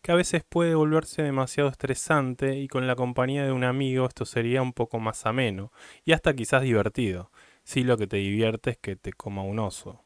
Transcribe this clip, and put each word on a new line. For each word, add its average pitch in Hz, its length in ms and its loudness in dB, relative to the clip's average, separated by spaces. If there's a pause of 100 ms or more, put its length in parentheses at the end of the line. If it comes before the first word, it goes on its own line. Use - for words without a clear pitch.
que - 80 -2
a 170 40 6
veces 175 320 2
puede 170 280 2
volverse 156 480 2
demasiado 139 460 0
estresante 135 880 0
y 139 80 -6
con 127 180 -2
la 127 100 2
compañía 127 500 0
de 135 80 0
un 127 100 0
amigo 131 420 0
esto 123 200 -6
sería 123 360 0
un 127 120 -2
poco 117 260 -4
más 110 260 -6
ameno, 110 460 -2 (320)
y - 80 2
hasta 160 240 4
quizás 131 260 2
divertido, 107 680 0 (320)
si - 200 -2
lo 123 140 4
que 104 100 -2
te 101 100 -4
divierte 107 540 0
es 113 60 -8
que 95 200 -10
te - 160 -12
coma 98 280 -8
un 98 180 -4
oso. - 460 -8